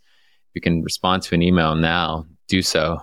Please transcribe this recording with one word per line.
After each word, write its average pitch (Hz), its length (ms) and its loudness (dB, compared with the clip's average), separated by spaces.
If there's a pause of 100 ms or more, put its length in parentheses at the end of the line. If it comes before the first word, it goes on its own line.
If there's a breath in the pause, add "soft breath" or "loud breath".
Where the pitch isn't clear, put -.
(520)
you - 80 -12
can 85 220 0
respond 92 400 -2
to - 120 -4
an 85 80 2
email 82 340 4
now, 80 500 0 (200)
do 92 140 0
so, 80 420 -2